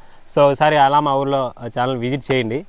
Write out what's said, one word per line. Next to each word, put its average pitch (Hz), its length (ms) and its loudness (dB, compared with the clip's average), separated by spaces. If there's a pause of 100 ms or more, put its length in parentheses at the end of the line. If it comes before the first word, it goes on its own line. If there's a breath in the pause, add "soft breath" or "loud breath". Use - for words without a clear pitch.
(340 soft breath)
So 156 60 2
ఒకసారి 147 360 2
అలా 143 240 4
మా 147 140 0
ఊర్లో 135 440 -2
ఆ 123 80 -14
ఛానల్ 127 300 -4
విజిట్ 127 360 -6
చేయండి. 127 360 -4